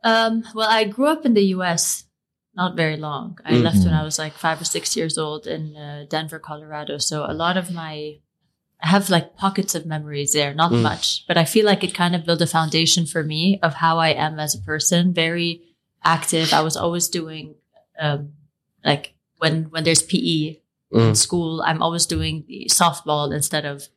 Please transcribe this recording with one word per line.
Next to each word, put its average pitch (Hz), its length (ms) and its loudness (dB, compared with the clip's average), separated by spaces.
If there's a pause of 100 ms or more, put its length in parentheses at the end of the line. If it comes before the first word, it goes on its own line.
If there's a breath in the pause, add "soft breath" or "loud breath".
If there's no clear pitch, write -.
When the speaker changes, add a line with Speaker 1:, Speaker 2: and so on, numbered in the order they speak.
Speaker 1:
Um, 226 420 2 (100)
well, 220 140 0
I 220 160 4
grew 240 220 0
up 311 200 0
in 233 80 4
the 202 100 6 (120)
U 185 60 -4
S, 170 420 -2 (500)
not 180 220 -2
very 156 200 0
long. 151 480 -8
I - 80 0
Speaker 2:
Mm. 120 100 6
Speaker 1:
left - 160 4
when 175 160 6
Speaker 3:
Mm. 156 60 4
Speaker 1:
I 156 40 -4
was, 156 140 -6
like, 156 160 -6 (120)
five 160 140 0
or 170 40 -10
six - 320 -4
years 160 220 -2
old 156 280 -6
in, 156 300 -8
uh, 147 320 -14
Denver, 156 300 -6
Colorado. 151 600 -10
So 151 300 -4
a 156 60 -4
lot 170 220 0
of 180 140 -4
my, 151 460 -10 (640)
I - 120 -4
have, 196 160 2
like, 165 260 2
pockets 196 380 -2
of 156 100 -6 (100)
memories 147 380 -4
there, 143 220 0
not 160 180 2
Speaker 2:
Mm. 120 100 4
Speaker 1:
much, - 460 -2
but 175 80 2
I 165 80 6
feel 214 220 4
like 196 180 4
it - 100 -4
kind 175 220 2
of 165 80 -4
built 170 160 0
a 170 60 4
foundation 160 600 2
for 160 160 -4
me 160 400 2
of 156 120 0
how 165 240 2
I 160 120 4 (160)
am 156 140 -6
as 151 140 -4
a - 40 -8 (120)
person, 175 420 2
very 170 480 -2 (420 soft breath)
active. 160 520 2
I 151 80 4
was 156 140 -2
always 170 320 -2
doing, 156 460 -8 (460)
um, 147 200 -2 (640)
like, 147 300 -2 (280)
when, 160 300 0
when 160 120 -4
there's 165 180 2
P - 160 -4
E 160 420 -2 (320)
in 113 200 6
Speaker 2:
Mm. 104 40 2
Speaker 1:
school, 165 520 -2
I'm 160 140 0
always 165 240 0
doing 160 420 -4
the - 220 -10
softball 151 640 0
instead 151 320 -2
of 143 300 -12